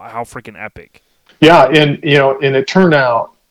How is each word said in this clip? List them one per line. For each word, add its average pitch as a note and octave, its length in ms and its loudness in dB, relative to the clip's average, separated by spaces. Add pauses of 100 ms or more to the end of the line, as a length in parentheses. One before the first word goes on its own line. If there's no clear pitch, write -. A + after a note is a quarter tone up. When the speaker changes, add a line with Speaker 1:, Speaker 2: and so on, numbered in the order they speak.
Speaker 1:
how A2+ 140 -10
freaking A2+ 380 -20
epic. - 400 -20 (400)
Speaker 2:
Yeah, D#3+ 240 4
and, D3+ 360 0
you D3 160 0
know, C3+ 220 0
and C3+ 160 -2
it C3 100 0
turned F#3 300 2
out B2 380 -2 (180)